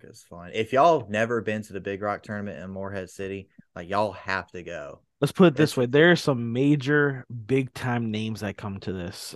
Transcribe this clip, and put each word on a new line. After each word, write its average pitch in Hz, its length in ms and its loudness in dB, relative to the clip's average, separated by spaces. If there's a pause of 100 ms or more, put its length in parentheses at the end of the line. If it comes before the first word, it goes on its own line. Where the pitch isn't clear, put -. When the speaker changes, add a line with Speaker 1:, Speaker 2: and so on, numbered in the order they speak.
Speaker 1:
is - 200 -20
fun. 85 300 -16
If 110 200 -2
y'all 156 260 6
have 104 100 -10
never 113 320 0
been 107 220 -4
to 95 100 -16
the 98 60 -8
Big 98 220 -6
Rock 101 220 -4
tournament 101 380 -10
in 92 80 -12
Morehead 95 400 -10
City, 98 400 -10 (260)
like, 87 140 -12
y'all 101 240 0
have 95 380 -4
to 90 120 -12
go. 78 380 -12 (200)
Speaker 2:
Let's 147 100 2
put 180 160 8
it 147 80 4
this 151 160 4
Speaker 1:
It's - 60 -6
Speaker 2:
way. 127 80 2
There 147 260 6
are 170 60 6
some 117 340 -2
major 143 760 2 (200)
big-time 123 680 -2
names 110 300 -6
that 98 160 -6
come 98 240 -10
to - 120 -6
this, 92 420 -10